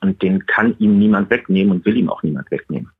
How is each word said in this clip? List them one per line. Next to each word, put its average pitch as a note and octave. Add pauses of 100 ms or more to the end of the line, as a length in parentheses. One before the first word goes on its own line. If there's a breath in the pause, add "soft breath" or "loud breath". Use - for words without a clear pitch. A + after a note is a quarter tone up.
und F#2+
den F#2+
kann A2
ihm G#2
niemand G2+
wegnehmen G2
und F2+
will G#2+
ihm -
auch -
niemand D2
wegnehmen. -